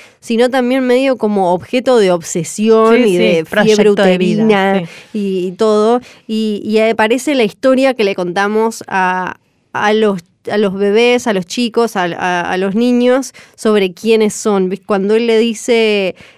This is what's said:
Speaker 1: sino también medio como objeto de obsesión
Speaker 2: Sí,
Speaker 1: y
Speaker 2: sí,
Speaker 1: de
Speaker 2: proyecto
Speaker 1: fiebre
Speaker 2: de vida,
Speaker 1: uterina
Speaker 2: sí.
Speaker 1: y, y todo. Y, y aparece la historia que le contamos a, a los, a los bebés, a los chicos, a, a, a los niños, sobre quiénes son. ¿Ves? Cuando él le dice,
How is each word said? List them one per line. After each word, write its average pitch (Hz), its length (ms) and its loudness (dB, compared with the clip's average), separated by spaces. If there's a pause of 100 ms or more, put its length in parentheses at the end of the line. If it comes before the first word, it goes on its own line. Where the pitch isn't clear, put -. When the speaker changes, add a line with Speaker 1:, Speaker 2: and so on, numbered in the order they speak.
(180)
Speaker 1:
sino 240 320 0
también 254 340 0
medio 254 320 2
como 196 360 0
objeto 247 460 0
de 190 120 4
obsesión 220 840 2
Speaker 2:
Sí, 247 60 4
Speaker 1:
y 208 100 2
Speaker 2:
sí, 175 60 2
Speaker 1:
de 175 300 2
Speaker 2:
proyecto 214 360 2
Speaker 1:
fiebre 208 260 4
Speaker 2:
de 185 80 2
vida, 214 260 0
Speaker 1:
uterina 196 360 2 (320)
Speaker 2:
sí. 220 60 -6
Speaker 1:
y, 190 280 -4
y 190 60 -6
todo. 220 480 2 (260)
Y, 220 380 -4
y 214 160 0
aparece 226 560 0
la 240 80 2
historia 262 500 0
que 233 80 -2
le 196 140 -2
contamos 202 720 -2
a, 185 480 -4 (360)
a 208 200 -2
los, 208 300 0 (280)
a 208 80 -2
los 196 160 -2
bebés, 233 540 0
a 220 40 -2
los 185 140 -2
chicos, 233 480 -2
a, 190 100 -2
a, 175 360 -4 (100)
a 185 60 -4
los 190 180 -4
niños, 247 580 0 (220)
sobre 208 400 0
quiénes 214 400 0
son. 196 360 -2
¿Ves? 202 140 -8
Cuando 202 300 -2
él 233 120 0
le 226 120 2
dice, 220 800 0 (200)